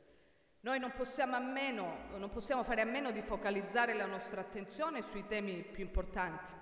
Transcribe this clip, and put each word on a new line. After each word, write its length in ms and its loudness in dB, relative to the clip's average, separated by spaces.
Noi 140 2
non 180 -2
possiamo 400 2
a 40 2
meno, 800 0
non 120 -4
possiamo 340 2
fare 180 4
a 40 4
meno 240 0
di 140 -2
focalizzare 720 2
la 100 2
nostra 360 -2
attenzione 600 -2
sui 240 -6
temi 380 0
più 200 -6
importanti, 800 0